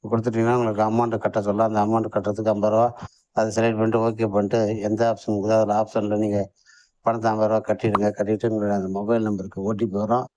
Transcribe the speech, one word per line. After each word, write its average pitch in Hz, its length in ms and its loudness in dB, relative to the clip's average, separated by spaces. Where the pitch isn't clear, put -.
கொடுத்துட்டீங்கன்னா 113 540 0
உங்களுக்கு 107 300 0
அமௌண்ட்டை 113 360 0
கட்ட 110 240 0
சொல்ல, 104 220 2
அந்த 107 160 0
அமௌண்ட் 113 280 0
கட்டுறதுக்கு 104 400 -2
ஐம்பது 104 220 2
ரூபா. 117 120 4
அதை 110 200 2
செலக்ட் 113 220 2
பண்ணிட்டு 110 280 2
ஓகே 110 280 0
பண்ணிட்டு 104 240 2
எந்த 107 120 0
ஆப்ஷன் 110 220 -4
இருக்குதோ 104 240 0
அதில் 104 240 2
ஆப்ஷனில் 107 420 -2
நீங்க 104 160 0
பணத்தை 113 240 0
ஐம்பது 107 200 0
ரூபா 110 180 2
கட்டிடுங்க. 104 400 0
கட்டிட்டு 107 320 -2
உங்களுடைய 104 300 0
அந்த 95 180 -4
மொபைல் 110 300 0
நம்பருக்கு 95 400 -6
ஓ 110 120 -2
டி 117 120 0
பி 98 100 -4
வரும் 107 240 0